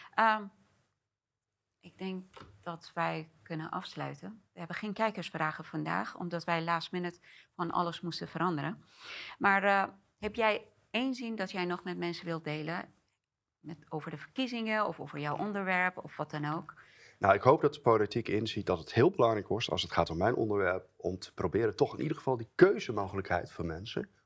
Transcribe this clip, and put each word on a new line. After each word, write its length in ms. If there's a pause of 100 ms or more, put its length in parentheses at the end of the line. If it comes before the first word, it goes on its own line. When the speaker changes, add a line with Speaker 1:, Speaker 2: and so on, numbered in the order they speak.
(140)
Speaker 1:
Ehm, 300 (1400)
ik 180
denk 260 (380)
dat 320
wij 340 (140)
kunnen 280
afsluiten. 720 (100)
We 60
hebben 180
geen 160
kijkersvragen 720
vandaag, 520
omdat 280
wij 180
last 300
minute 260 (380)
van 140
alles 300
moesten 280
veranderen. 540 (560)
Maar, 260
eh, 200 (340)
heb 160
jij 320 (240)
één 240
zin 220
dat 140
jij 140
nog 200
met 140
mensen 260
wilt 200
delen? 480 (680)
Met, 160 (120)
over 220
de 60
verkiezingen 680
of 140
over 180
jouw 200
onderwerp 680
of 120
wat 140
dan 140
ook? 300 (440)
Speaker 2:
Nou, 160
ik 80
hoop 180
dat 140
de 60
politiek 480
inziet 380
dat 120
het 160
heel 160
belangrijk 380
wordt, 220
als 120
het 100
gaat 180
om 60
mijn 180
onderwerp, 600
om 220
te 160
proberen 420
toch 180
in 80
ieder 140
geval 200
die 180
keuzemogelijkheid 1000
voor 140
mensen 420 (180)